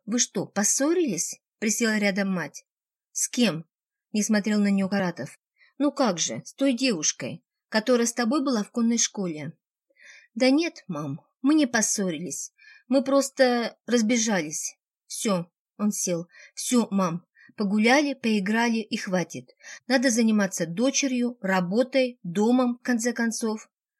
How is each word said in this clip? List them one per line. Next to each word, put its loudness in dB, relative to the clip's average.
вы -2
что, -2
поссорились?" — -2
присела 0
рядом 0
мать. -6
"С -4
кем?" — 0
не 0
смотрел 2
на 2
нее 2
Каратов. -4
"Ну 2
как 0
же, -4
с -20
той 0
девушкой, -2
которая 2
с -6
тобой 0
была 0
в -10
конной 0
школе". -4
"Да 4
нет, 0
мам, -6
мы 4
не 4
поссорились. -4
Мы 2
просто 2
разбежались. 0
Все", — -2
он 0
сел. -4
"Все, 0
мам, 0
погуляли, 2
поиграли 0
и -6
хватит. -4
Надо 2
заниматься 2
дочерью, -2
работой, 0
домом, 2
в -20
конце -2
концов. -4